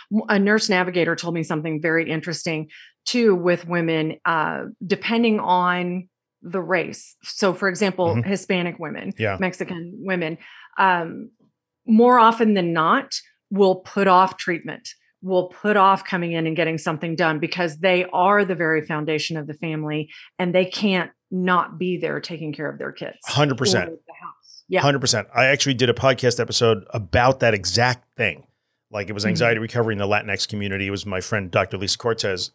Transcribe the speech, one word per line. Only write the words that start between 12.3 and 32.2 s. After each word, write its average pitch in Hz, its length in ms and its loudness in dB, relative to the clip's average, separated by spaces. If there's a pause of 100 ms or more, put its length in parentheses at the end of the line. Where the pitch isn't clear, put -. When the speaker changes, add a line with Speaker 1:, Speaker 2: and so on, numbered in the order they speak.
Speaker 1:
than 170 180 2
not 175 420 0 (360)
will 190 260 4
put 196 320 0
off 185 280 6
treatment, - 520 -8 (360)
will 185 240 0
put 208 280 -2
off 196 280 6
coming 170 280 -2
in 165 160 0
and 160 80 -2
getting 160 220 0
something 165 360 -4
done 160 240 2
because 160 400 -4
they 180 340 2
are 196 320 4
the 185 120 -2
very 160 280 0
foundation 151 520 -4
of 151 100 -8
the 151 80 -12
family 151 560 -6 (280)
and 180 140 -2
they 185 120 4
can't 185 480 -2 (180)
not 180 480 0
be 180 180 -2
there 151 240 -4
taking 151 320 -10
care 147 160 -8
of 139 100 -10
their 139 140 -8
kids. - 340 -14
Speaker 2:
Hundred 143 300 2
percent. 110 340 0
Speaker 1:
Or - 20 -12
the - 280 -20
house. - 480 -20
Yeah. 180 120 0
Speaker 2:
Hundred 139 200 2
percent. 113 340 -2
I 123 120 4
actually 139 280 2
did 123 160 2
a - 40 0
podcast 127 460 2
episode 113 500 2
about 123 500 2
that 117 140 4
exact 107 640 -2
thing. - 300 -4 (440)
Like, 104 180 -6
it 107 40 -8
was 101 100 -6
Speaker 1:
Mm-hmm. 104 60 0
Speaker 2:
anxiety 113 320 2
recovery 113 340 -2
in 101 40 -4
the 101 100 -2
Latinx 104 400 -2
community. 98 400 -4
It - 20 -4
was 98 160 -6
my 98 140 -6
friend, 98 300 -4
Doctor 98 280 0
Lisa 95 180 -4
Cortez, 107 580 -4